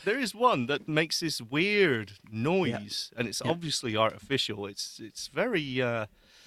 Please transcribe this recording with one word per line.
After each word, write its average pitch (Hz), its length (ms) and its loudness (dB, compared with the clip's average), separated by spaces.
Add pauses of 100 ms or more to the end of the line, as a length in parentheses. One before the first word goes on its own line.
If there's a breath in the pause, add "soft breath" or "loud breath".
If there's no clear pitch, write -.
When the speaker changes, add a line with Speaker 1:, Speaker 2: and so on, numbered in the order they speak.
Speaker 1:
there 214 160 2
is 220 140 -2
one 208 320 4
that 139 200 -2
makes 156 340 2
this 156 200 -4
weird 139 720 2 (180)
noise, 120 840 0
Speaker 2:
Yeah. - 60 -8
Speaker 1:
and 117 100 -2
it's - 160 -6
Speaker 2:
Yeah. 147 60 2
Speaker 1:
obviously 147 460 -2
artificial. 110 720 0
It's, - 360 -10
it's - 240 -12
very, 147 560 0
uh, 117 240 0 (400 loud breath)